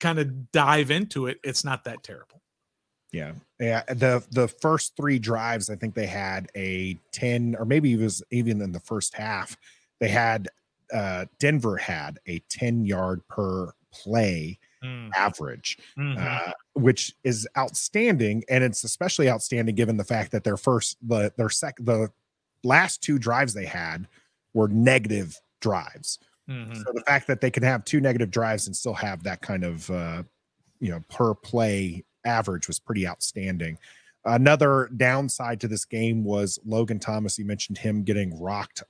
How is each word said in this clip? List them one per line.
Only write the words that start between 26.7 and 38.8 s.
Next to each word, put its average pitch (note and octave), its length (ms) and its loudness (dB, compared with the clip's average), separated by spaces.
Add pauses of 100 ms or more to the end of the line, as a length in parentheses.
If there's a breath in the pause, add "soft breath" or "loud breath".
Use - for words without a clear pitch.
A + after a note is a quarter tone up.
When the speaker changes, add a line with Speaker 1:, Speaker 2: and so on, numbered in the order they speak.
Speaker 2:
So A2 180 -8
the A2+ 80 -4
fact C#3+ 260 2
that B2+ 140 0
they B2+ 100 2
can B2 120 0
have B2+ 200 2
two D3+ 160 2
negative A#2+ 320 2
drives A2 360 0
and F#2+ 80 -10
still A#2 180 -4
have F#2+ 300 -6
that F#2 180 -6
kind F#2 240 -4
of, E2+ 260 -6
uh, E2+ 320 -4 (560)
you G#2 120 -2
know, E2 180 -8
per A2+ 240 2
play G2 720 -2 (180)
average G#2+ 460 -2
was E2+ 100 -6
pretty G2+ 260 -2
outstanding. F2 720 -6 (460 loud breath)
Another C3+ 720 6
downside B2+ 640 0
to A#2+ 80 -4
this G#2+ 160 -4
game A2+ 400 0
was G2+ 420 0
Logan A2 340 0
Thomas. G#2+ 380 -4
You G#2+ 60 -8
mentioned G2+ 340 -6
him G#2+ 260 -2
getting F#2+ 360 -2
rocked G2 500 -6